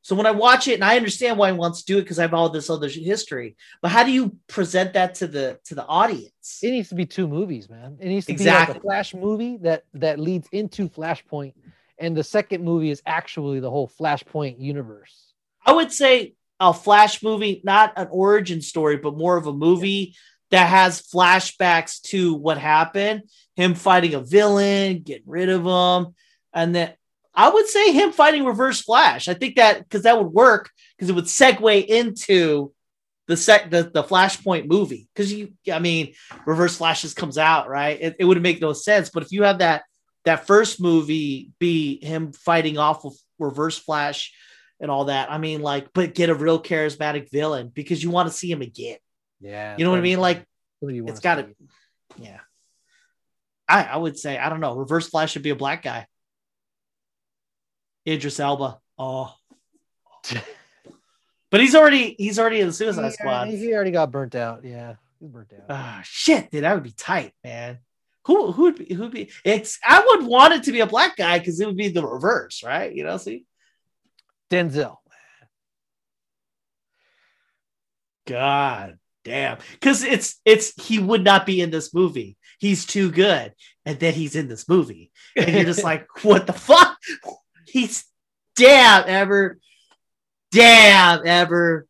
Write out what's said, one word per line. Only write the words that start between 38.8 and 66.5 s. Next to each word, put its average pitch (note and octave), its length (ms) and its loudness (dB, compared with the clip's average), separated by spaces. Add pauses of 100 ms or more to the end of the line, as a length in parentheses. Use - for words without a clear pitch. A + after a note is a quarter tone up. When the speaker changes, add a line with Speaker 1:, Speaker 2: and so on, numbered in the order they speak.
Speaker 1:
But D#3+ 140 -8
if - 80 -16
you G3+ 120 -2
have G3 160 2
that, E3 220 0 (440)
that D#3+ 200 0
first G#3 340 2
movie D#3 800 -2
be D#3+ 480 -2
him D#3+ 280 -8
fighting D#3+ 440 -2
off D3+ 260 -2
with C3+ 160 -18 (200)
Reverse D3+ 400 -6
Flash D3 520 -6 (480)
and D3 120 -8
all C#3 140 -4
that, C#3 260 -6
I D#3 80 -8
mean, D#3 240 -8
like, C#3+ 280 -8
but F3+ 220 -4
get E3+ 160 0
a D#3+ 60 2
real D#3+ 260 0
charismatic D3+ 720 -6
villain C#3 420 -6
because D3+ 300 -8
you E3+ 80 -4
wanna F3 180 0
see F3 220 -10
him D3 100 -8
again. A#2 380 -16 (420)
Speaker 2:
Yeah, G#2 340 -14
Speaker 1:
You D#3+ 100 -4
know F3+ 40 0
what F#3 80 0
I F3 40 -2
Speaker 2:
that's - 80 -4
Speaker 1:
mean? F#3 100 -2
Like, F3+ 260 -2 (360)
Speaker 2:
what C#3 120 -10
you A#2+ 100 -10
wanna C#3+ 100 -12
Speaker 1:
it's - 60 -18
gotta, D#3+ 280 -2
Speaker 2:
see. - 800 -20
Speaker 1:
yeah. G2+ 160 -20 (1300)
I, F3+ 180 4
I C3 120 -8
would D#3+ 220 -8
say, C#3 180 -10
I C3+ 120 -4
don't D#3+ 100 -8
know, C3 160 -6
Reverse C#3+ 340 -6
Flash D#3 220 -4
should C#3+ 100 -10
be D3 80 -6
a C#3 60 -4
black C#3 260 -8
guy. A#2 240 -12 (2000)
Idris D3 340 -6
Elba. C#3 400 -4 (200)
Oh. C3 340 -10 (920)
Speaker 2:
<laughs> A#2+ 120 -10 (1120)
Speaker 1:
But G#3 120 4
he's C4+ 140 4
already, C#4 420 6
he's G3+ 220 -4
already A3+ 220 0
in F#3 60 2
the E3 60 -6
Suicide G3 300 -4
Speaker 2:
Yeah, C3+ 80 -6
Speaker 1:
Squad. B2+ 380 -6
Speaker 2:
he A3 260 -6
already F#3+ 160 -2
got D#3 200 -2
burnt C3+ 220 -8
out. A#2+ 320 -10
Yeah, A#2+ 300 -18 (240)
he's D#3 100 -20
burnt A2+ 240 -20
out. G2+ 160 -20
Speaker 1:
Ah, B2+ 340 -14
shit, - 460 -2
dude, D3 140 -8